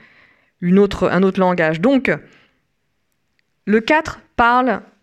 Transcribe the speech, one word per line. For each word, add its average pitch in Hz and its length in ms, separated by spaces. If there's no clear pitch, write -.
une 180 160
autre, 202 300
un 180 140
autre 190 180
langage. 170 400
Donc, 247 340
le 214 160
quatre 311 400
parle 240 460